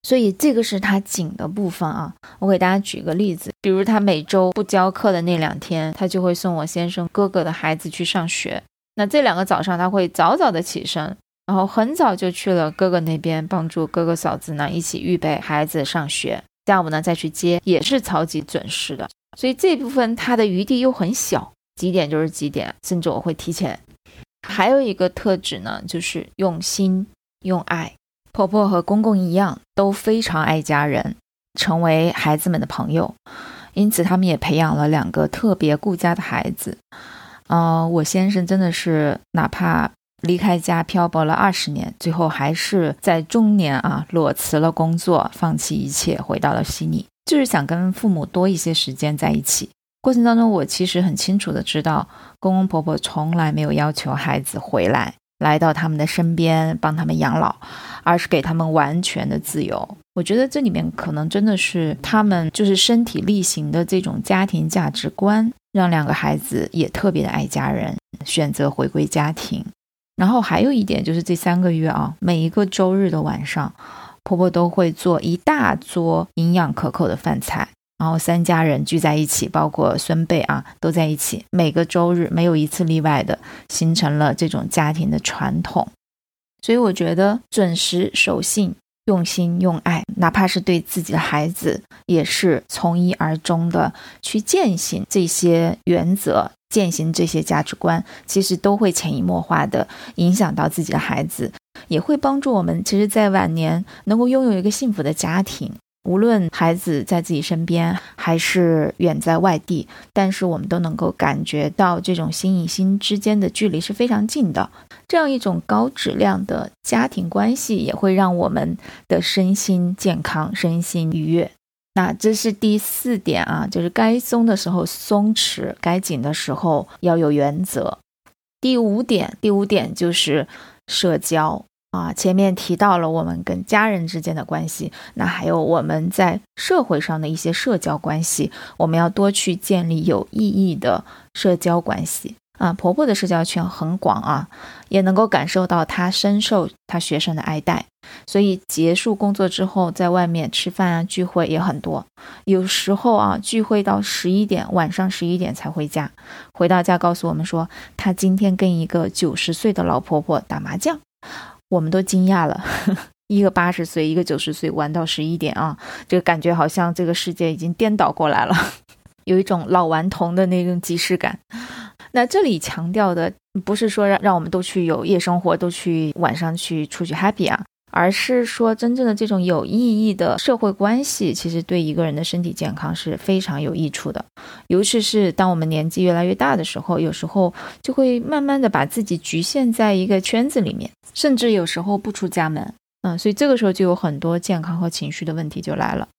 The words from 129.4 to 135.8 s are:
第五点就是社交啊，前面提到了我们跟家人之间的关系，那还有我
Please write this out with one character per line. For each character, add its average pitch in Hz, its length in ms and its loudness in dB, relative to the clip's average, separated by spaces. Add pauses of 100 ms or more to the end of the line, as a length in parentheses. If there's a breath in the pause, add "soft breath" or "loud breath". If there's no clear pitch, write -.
第 208 120 2
五 196 120 2
点 196 300 0
就 175 160 0
是 156 380 0 (400 loud breath)
社 170 300 0
交 156 440 0 (280)
啊， 170 240 -6
前 185 200 0
面 190 200 4
提 180 200 -4
到 196 220 4
了 165 140 0
我 165 120 0
们 165 220 -4
跟 180 220 -4
家 214 240 2
人 175 160 -2
之 170 120 -6
间 160 160 -4
的 156 80 -6
关 160 240 -4
系， - 240 -8 (220 loud breath)
那 - 140 -2
还 170 180 -4
有 170 180 2
我 160 200 2